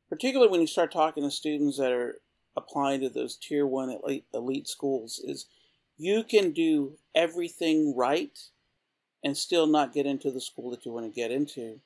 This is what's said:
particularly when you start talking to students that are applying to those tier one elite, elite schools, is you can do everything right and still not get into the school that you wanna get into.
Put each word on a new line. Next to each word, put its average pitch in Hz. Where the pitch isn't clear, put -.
particularly 247
when 180
you 160
start 170
talking 156
to 143
students 147
that 131
are 123
applying 139
to 131
those 127
tier 143
one 131
elite, 131
elite 131
schools, 127
is 143
you 196
can 202
do 151
everything 165
right 131
and 143
still 170
not 151
get 143
into 139
the 127
school 123
that 120
you 120
wanna 117
get 113
into. 127